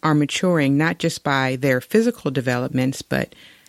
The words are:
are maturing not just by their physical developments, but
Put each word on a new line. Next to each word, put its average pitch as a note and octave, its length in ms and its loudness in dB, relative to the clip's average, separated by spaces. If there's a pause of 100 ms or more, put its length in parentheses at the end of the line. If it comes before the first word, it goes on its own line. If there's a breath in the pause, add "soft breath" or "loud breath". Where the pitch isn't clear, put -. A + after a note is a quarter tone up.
are D#3 120 2
maturing D3 640 2
not D#3+ 220 0
just - 260 -4
by C3 320 0
their B2+ 240 0
physical A3+ 500 0
developments, C3 720 -2
but - 340 -4 (340 loud breath)